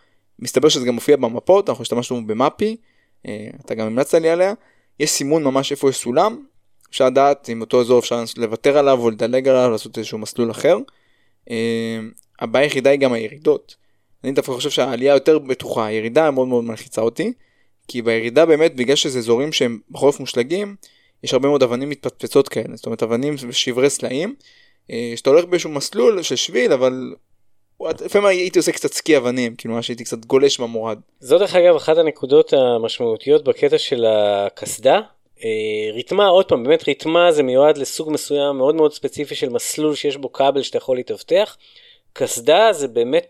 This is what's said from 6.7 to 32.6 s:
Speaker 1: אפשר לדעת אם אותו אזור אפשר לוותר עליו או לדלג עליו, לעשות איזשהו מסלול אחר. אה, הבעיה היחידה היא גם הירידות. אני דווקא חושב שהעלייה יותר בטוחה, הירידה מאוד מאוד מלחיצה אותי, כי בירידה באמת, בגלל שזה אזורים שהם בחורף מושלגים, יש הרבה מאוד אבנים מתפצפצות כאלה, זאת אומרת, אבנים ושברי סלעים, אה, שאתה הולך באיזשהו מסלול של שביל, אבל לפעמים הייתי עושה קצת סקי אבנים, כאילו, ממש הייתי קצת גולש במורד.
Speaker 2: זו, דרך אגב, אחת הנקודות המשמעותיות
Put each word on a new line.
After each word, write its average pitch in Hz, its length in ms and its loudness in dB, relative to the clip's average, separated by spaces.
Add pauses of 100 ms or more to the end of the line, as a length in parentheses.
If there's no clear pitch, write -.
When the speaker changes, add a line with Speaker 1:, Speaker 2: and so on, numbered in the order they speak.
Speaker 1:
אפשר - 160 2
לדעת 135 440 2
אם 113 100 -8
אותו 117 200 2
אזור 123 180 4
אפשר 120 260 -2 (120)
לוותר 117 420 0
עליו 139 220 4
או 117 100 2
לדלג 120 380 -2
עליו, 127 220 4
לעשות 110 280 -6
איזשהו 110 200 -10
מסלול 113 320 -4
אחר. 160 280 2 (720)
אה, 113 480 -4 (420)
הבעיה 123 240 0
היחידה 139 260 0
היא 143 80 4
גם 131 140 2
הירידות. 135 640 -4 (480)
אני 131 80 -4
דווקא 139 200 -2
חושב 131 180 -4
שהעלייה 131 440 0
יותר 156 240 4
בטוחה, 131 480 -4
הירידה 113 440 0
מאוד 131 180 0
מאוד 120 160 -2
מלחיצה 113 360 -8
אותי, 156 320 -2 (560)
כי 120 140 -8
בירידה 117 440 2
באמת, 156 300 2
בגלל 127 200 0
שזה 139 220 -4
אזורים 120 340 0
שהם 120 260 -2 (120)
בחורף 143 300 0
מושלגים, 170 560 -6 (480)
יש - 80 -4
הרבה 135 160 0
מאוד 143 140 2
אבנים 123 280 0
מתפצפצות - 580 -2
כאלה, - 280 -8
זאת - 100 -18
אומרת, 113 160 -6
אבנים 120 320 -2 (140)
ושברי 127 420 0
סלעים, 147 440 -6 (560)
אה, 117 260 -8
שאתה - 140 0
הולך 165 140 6
באיזשהו 175 260 -4
מסלול 196 520 0
של 139 140 -4
שביל, 214 360 0
אבל 127 420 0 (920)
לפעמים 202 220 0
הייתי 180 320 2
עושה 165 140 2
קצת - 200 -4
סקי - 240 2
אבנים, 123 400 -2
כאילו, 113 180 -8
ממש 117 140 -6
הייתי 117 160 -10
קצת 113 200 -10
גולש 135 360 2
במורד. 113 380 -6 (220)
Speaker 2:
זו, 139 180 2
דרך 180 160 0
אגב, 175 220 6
אחת 160 220 0
הנקודות 151 540 2
המשמעותיות 123 920 0